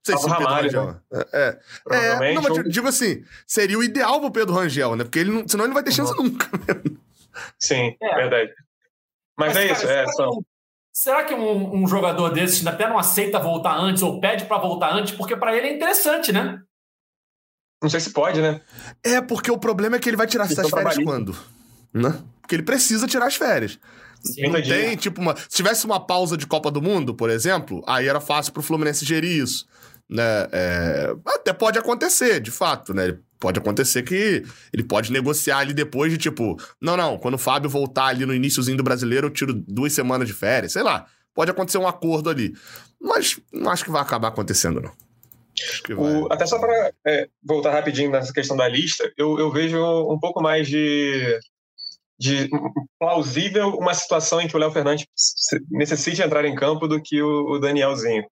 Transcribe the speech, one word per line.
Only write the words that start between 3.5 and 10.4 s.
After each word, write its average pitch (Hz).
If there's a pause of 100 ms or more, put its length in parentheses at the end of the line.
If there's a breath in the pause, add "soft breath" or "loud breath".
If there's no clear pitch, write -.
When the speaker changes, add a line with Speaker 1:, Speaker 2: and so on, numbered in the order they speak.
Speaker 1:
o 233
ideal 240
pro 285
Pedro 196
Rangel, 135
né? 120
Porque 120
ele 185
não, 220
senão 214
ele 247
não 262
vai 285
ter 269
chance 285
Speaker 2:
Uhum. 269
Speaker 1:
nunca, -
né? - (800 loud breath)
Speaker 2:
Sim, 123
Speaker 3:
É. 220
Speaker 2:
verdade. 123 (880)
Mas 151
Speaker 3:
Mas, -
Speaker 2:
é 196
Speaker 3:
cara, 165
Speaker 2:
isso, 139
é, 127 (180)
Speaker 3:
será -
Speaker 2:
são 135
Speaker 3:
que 214
um, 190 (480)